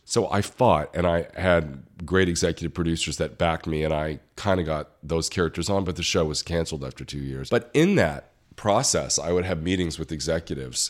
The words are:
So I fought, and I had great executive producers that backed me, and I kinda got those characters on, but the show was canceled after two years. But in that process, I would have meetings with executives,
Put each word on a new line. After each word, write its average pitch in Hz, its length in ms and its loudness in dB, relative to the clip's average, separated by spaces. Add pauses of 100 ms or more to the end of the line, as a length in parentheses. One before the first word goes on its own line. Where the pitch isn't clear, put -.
So 95 260 0
I 98 100 2
fought, 92 540 2
and 87 100 2
I 85 300 2
had 82 480 2 (240)
great 92 220 4
executive 82 460 -2
producers 82 420 0
that 78 220 -4
backed 82 280 0
me, 78 160 0
and 78 100 0
I 76 280 -2 (160)
kinda 92 260 2
got 76 280 -4 (120)
those 80 260 0
characters 85 400 0
on, 98 140 2
but 87 140 -4
the 87 80 -4
show 82 220 2
was 76 180 -4
canceled 82 400 -4
after 65 200 -12
two 71 140 -10
years. 67 320 -8
But 120 240 0
in 170 220 4
that 78 340 0 (260)
process, 101 640 2
I 80 140 -2
would 90 120 2
have 85 200 -2
meetings 90 340 0
with 80 140 -8
executives, 71 760 -4